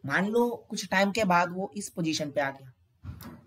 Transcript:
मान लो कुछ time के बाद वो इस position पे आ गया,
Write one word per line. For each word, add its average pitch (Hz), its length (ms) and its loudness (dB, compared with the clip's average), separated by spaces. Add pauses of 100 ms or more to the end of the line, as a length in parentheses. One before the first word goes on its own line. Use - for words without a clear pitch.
मान 160 200 0
लो 233 440 2
कुछ 196 180 -6
time 196 220 4
के 220 140 0
बाद 175 280 4
वो 185 240 -6
इस 202 120 -10
position 156 420 -2
पे 147 100 -2
आ 135 100 0
गया, - 220 -16 (760)